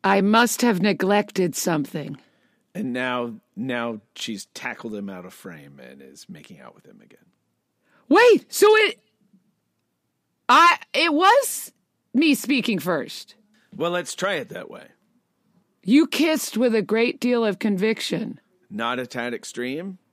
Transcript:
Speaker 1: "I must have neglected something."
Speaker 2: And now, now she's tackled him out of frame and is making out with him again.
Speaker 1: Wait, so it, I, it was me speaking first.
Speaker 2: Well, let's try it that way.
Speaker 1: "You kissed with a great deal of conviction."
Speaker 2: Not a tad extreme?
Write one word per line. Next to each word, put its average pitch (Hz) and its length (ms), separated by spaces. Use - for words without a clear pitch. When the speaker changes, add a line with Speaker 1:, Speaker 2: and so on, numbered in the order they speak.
Speaker 1:
"I 196 180
must 220 420
have 202 200
neglected 196 720
something." 147 640
Speaker 2:
And 127 180
now, 123 420
now 117 440
she's 101 320
tackled 113 480
him 101 140
out 92 160
of 90 80
frame 71 480
and 67 220
is 67 260
making - 320
out 64 140
with - 120
him - 160
again. - 220
Speaker 1:
Wait, 427 440
so - 140
it, - 240
I, 330 300
it 320 180
was 403 600
me 285 200
speaking 220 440
first. 156 560
Speaker 2:
Well, 170 160
let's 175 240
try 190 200
it 135 160
that - 200
way. - 180
Speaker 1:
"You 269 220
kissed - 500
with 233 180
a 220 80
great 226 380
deal 240 240
of 208 140
conviction." 202 840
Speaker 2:
Not 117 280
a 123 80
tad 123 260
extreme? 147 680